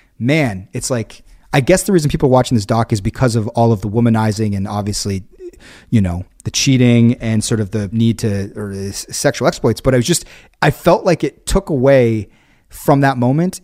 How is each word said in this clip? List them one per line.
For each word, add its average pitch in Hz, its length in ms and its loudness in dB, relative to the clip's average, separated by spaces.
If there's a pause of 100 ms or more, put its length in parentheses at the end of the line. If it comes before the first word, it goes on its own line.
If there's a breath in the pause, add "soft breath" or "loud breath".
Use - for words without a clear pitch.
(180 soft breath)
man, 117 540 -2
it's - 180 -6
like, 117 320 -6 (300)
I 143 80 2
guess 175 240 2
the 202 80 -2
reason 151 180 2
people 151 180 0
are 123 40 2
watching 127 240 2
this 101 100 -2
doc 113 260 0
is 104 80 0
because 113 360 -2
of 107 120 -2
all 117 220 2
of 104 120 0
the 113 60 -4
womanizing 110 680 0
and 98 100 -4
obviously, 101 560 -6 (680 loud breath)
you 113 100 4
know, 90 240 -2 (180)
the - 80 -8
cheating 123 680 4
and 110 240 -2
sort 110 160 -2
of 95 100 -6
the 104 220 -4
need 113 260 0
to, 101 380 -4
or 101 180 -10
the 98 140 -10
s-, - 180 -12 (100)
sexual 135 300 -2
exploits. - 340 -2
But 127 140 0
I - 20 4
was 120 100 0
just, - 180 -2 (360 loud breath)
I 147 120 2
felt 175 320 2
like 175 180 0
it - 240 -6
took 190 240 -2
away 123 580 2 (400 soft breath)
from - 340 0
that 135 140 2
moment 143 480 0